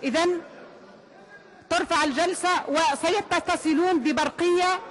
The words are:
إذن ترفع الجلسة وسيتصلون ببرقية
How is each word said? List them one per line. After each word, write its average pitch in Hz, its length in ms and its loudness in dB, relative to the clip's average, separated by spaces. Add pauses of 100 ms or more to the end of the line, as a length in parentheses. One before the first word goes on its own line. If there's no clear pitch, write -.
إذن 330 380 0 (1300)
ترفع 330 340 0
الجلسة 330 460 0 (180)
وسيتصلون 330 1300 0
ببرقية 339 800 2 (120)